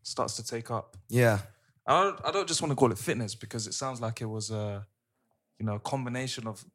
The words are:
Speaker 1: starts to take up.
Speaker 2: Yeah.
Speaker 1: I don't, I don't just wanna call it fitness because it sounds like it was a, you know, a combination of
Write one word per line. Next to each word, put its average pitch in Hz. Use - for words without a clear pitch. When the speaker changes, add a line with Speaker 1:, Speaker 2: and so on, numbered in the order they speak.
Speaker 1:
starts -
to 113
take 117
up. -
Speaker 2:
Yeah. 117
Speaker 1:
I 165
don't, 196
I 151
don't 185
just 165
wanna 147
call 123
it 98
fitness 117
because 110
it -
sounds 131
like 113
it 117
was 110
a, 104
you 113
know, 104
a 104
combination 127
of 104